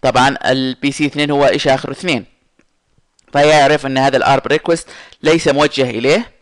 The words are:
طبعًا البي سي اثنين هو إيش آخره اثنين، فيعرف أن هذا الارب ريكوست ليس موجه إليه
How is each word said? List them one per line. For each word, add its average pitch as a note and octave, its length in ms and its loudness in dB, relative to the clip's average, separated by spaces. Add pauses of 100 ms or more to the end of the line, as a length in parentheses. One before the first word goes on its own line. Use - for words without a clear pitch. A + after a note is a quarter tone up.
طبعًا C3 420 0
البي C3 480 -2
سي D3 140 -2
اثنين C#3+ 240 -4
هو C#3+ 160 2
إيش C#3+ 220 0
آخره C3 240 -2
اثنين، C3+ 320 -6 (1080)
فيعرف D3 540 2
أن C3+ 120 -2
هذا C3+ 180 2
الارب C3+ 300 0
ريكوست D#3+ 420 -2 (340)
ليس D#3+ 260 2
موجه C#3 420 0
إليه C3+ 400 -2 (100)